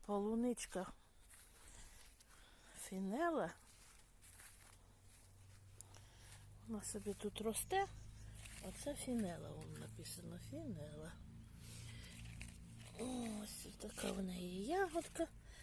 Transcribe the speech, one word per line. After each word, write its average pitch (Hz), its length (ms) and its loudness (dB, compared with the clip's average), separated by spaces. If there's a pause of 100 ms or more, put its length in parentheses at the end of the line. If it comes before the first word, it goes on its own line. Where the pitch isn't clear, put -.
полуничка 214 840 4 (1900)
фінела. 202 760 4 (3250)
Вона 220 160 0
собі 202 320 2
тут 208 260 0
росте. 285 460 6 (800)
Оце 285 260 0
фінела, 175 560 2
вон 156 300 -4
написано, 170 580 -4 (120)
фінела. 160 600 -2 (2250)
Ось - 240 -4 (120)
така 208 340 2
в 190 100 2
неї 180 420 0
ягодка. 330 640 6 (360)